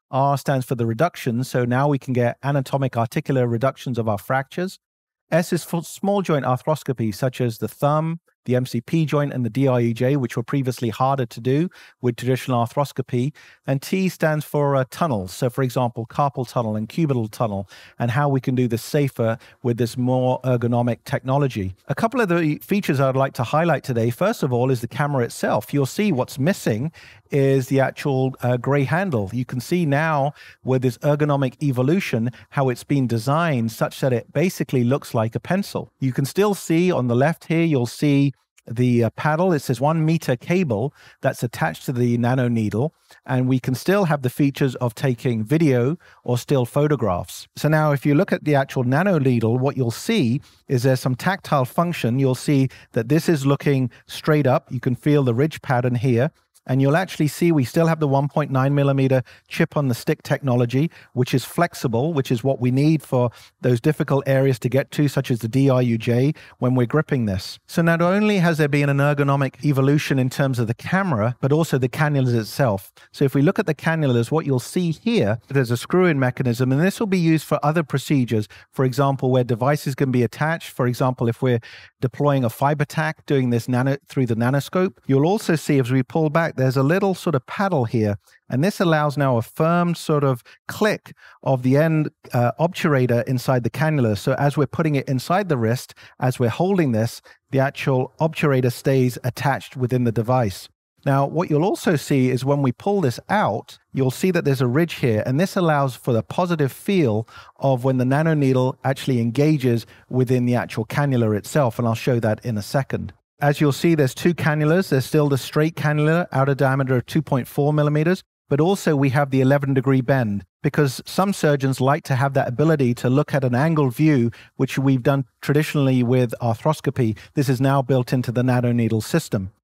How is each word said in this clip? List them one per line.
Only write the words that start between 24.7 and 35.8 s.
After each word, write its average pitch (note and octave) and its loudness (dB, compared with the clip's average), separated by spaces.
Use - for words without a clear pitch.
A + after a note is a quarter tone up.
is A#2+ 0
the A#2+ -8
camera C#3+ -2
itself. - -4
You'll C#3+ 0
see G3+ -2
what's B2 -4
missing C#3+ -2
is C3+ 2
the C3+ 2
actual, C3 0
uh, B2 0
gray C3+ 0
handle. D3 -2
You B2 -4
can B2+ -8
see F3 -2
now D3 0
with B2+ 0
this B2 0
ergonomic C#3+ 0
evolution, B2+ 0
how C3+ 0
it's B2 -4
been C#3 0
designed A#2+ 0
such - -4
that C3+ 0
it A#2 -4
basically C#3+ 0
looks C3 -2
like A#2 -2
a A#2 -4
pencil. - -6